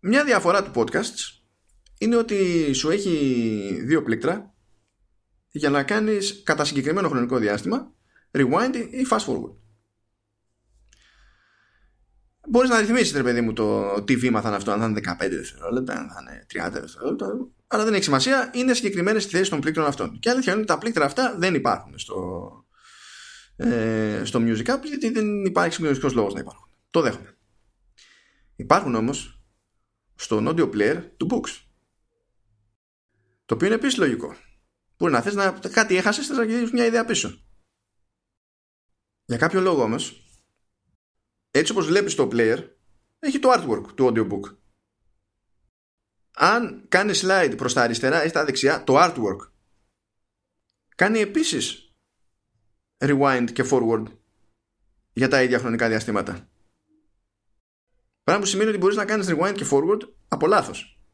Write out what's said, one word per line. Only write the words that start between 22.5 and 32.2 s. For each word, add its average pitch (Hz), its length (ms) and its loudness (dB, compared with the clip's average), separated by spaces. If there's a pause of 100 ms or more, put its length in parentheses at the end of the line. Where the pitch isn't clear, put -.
ε, 110 680 -2
στο - 180 -2
Music 117 240 0
App, 269 180 -2
γιατί 285 260 -4
δεν 208 340 -2
υπάρχει 175 280 0
συγκλονιστικός 143 420 -2
λόγος 101 200 0
να 85 60 -8
υπάρχουν. - 280 -16 (220)
Το 170 100 2
δέχομαι. - 360 -4 (1200)
Υπάρχουν 143 380 0
όμως 113 440 -4 (800)
στον 110 320 -2
audio 160 260 0
player 117 420 0
του 160 140 -6
Books, - 320 -4 (1800)